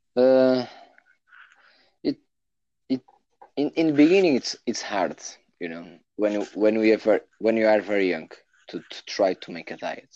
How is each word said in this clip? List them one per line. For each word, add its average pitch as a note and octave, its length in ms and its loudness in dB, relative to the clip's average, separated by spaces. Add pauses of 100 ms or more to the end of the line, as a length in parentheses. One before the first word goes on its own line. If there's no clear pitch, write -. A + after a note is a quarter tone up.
(160)
Uh, B2+ 500 4 (1400)
it, - 140 -4 (720)
it, C3 120 -4 (540)
in, C#3+ 160 -2
in D#3+ 160 0
the D3+ 60 0
beginning, D#3+ 420 4
it's, - 200 -4 (100)
it's - 160 -6
hard, F2+ 360 -4 (420)
you E2+ 100 -8
know, E2+ 180 -14 (300)
when, G#2 240 -2 (120)
when G#2+ 260 2
we A2 120 4
are G#2 60 4
ver-, - 280 0 (140)
when A2+ 180 0
you A2 100 2
are G#2+ 140 4
very G2 280 -2
young E2 200 -6 (380)
to, F2 120 -12
to - 260 -16
try F#2+ 300 -2
to - 160 -18
make E2 200 -12
a D#3+ 60 -12
diet. - 380 -12